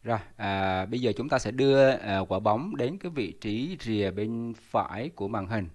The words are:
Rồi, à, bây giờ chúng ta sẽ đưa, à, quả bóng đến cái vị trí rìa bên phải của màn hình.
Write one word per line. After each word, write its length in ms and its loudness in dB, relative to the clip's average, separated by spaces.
Rồi, 160 0
à, 500 0
bây 160 -4
giờ 160 2
chúng 120 -4
ta 100 2
sẽ 120 -4
đưa, 400 6
à, 280 0
quả 200 0
bóng 360 2
đến 220 -2
cái 140 -8
vị 200 -4
trí 400 -4
rìa 300 0
bên 460 -4
phải 520 -4
của 180 -8
màn 200 -4
hình. 280 -2